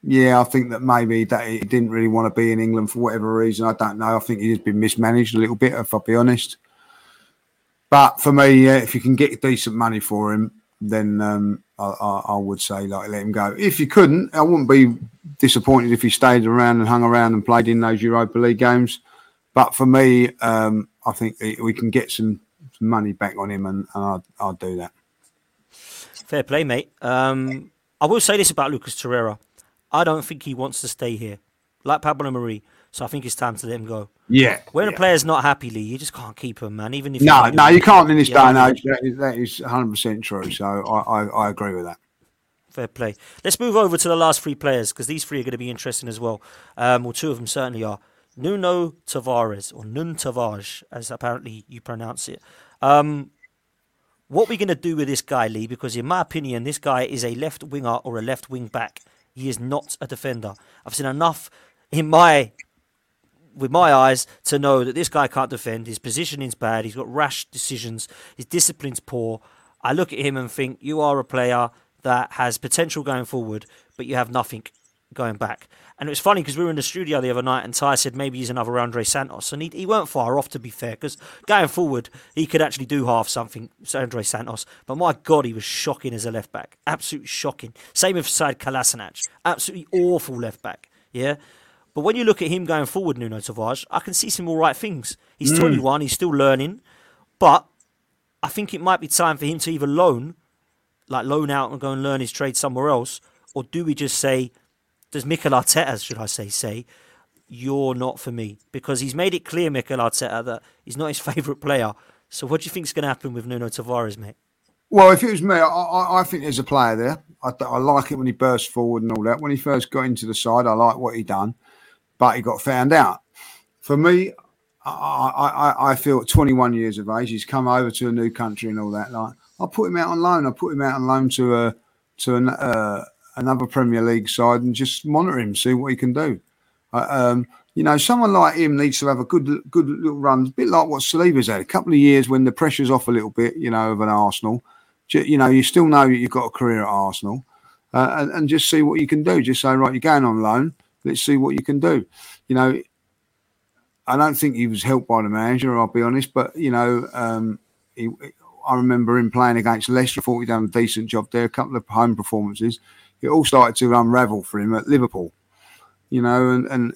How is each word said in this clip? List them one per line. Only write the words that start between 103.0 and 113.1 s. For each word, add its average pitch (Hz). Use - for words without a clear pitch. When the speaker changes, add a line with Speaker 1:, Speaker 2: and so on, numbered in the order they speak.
Speaker 2:
or 135
do 165
we 151
just 139
say, 131
does 131
Mikel 156
Arteta, 131
should 110
I 110
say, 104
say, 113
"You're 131
not 127
for 131
me"? 110
Because 127
he's 135
made 180
it 170
clear, 170
Mikel 131
Arteta, 117
that 117
he's 117
not 156
his 147
<laughs> -
favourite 139
player. 127
So -
what 156
do 160
you 175
think's 165
gonna 147
happen 127